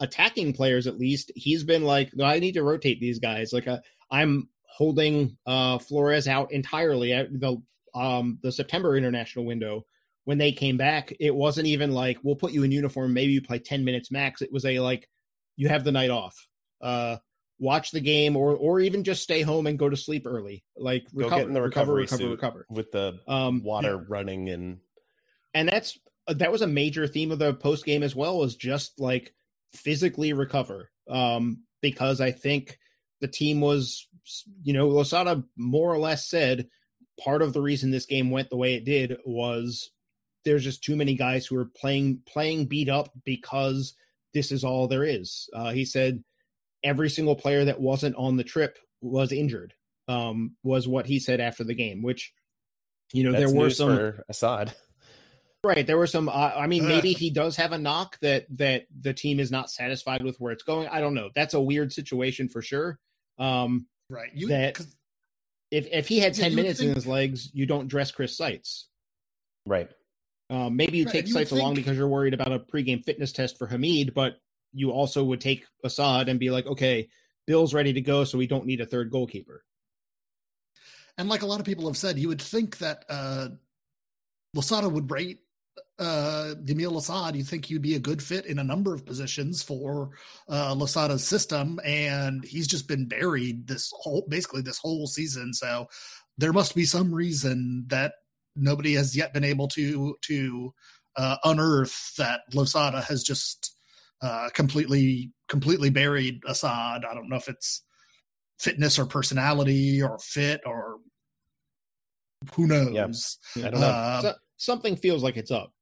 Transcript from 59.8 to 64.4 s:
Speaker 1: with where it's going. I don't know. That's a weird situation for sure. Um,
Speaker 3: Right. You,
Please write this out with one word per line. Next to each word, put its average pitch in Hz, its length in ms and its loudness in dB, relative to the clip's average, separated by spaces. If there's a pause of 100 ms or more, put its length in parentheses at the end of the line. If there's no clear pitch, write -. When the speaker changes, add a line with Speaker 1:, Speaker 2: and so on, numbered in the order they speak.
Speaker 1:
with 127 140 -4
where 120 140 -6
it's 113 120 -10
going. 156 260 -2
I 160 100 -2
don't 147 140 0
know. 104 200 -4
That's 151 200 0
a 147 80 4
weird 139 320 0
situation 131 560 -4
for 117 120 -8
sure. 147 380 -6 (380)
Um, 123 480 0 (240)
Speaker 3:
Right. 120 240 -12
You, 143 160 -4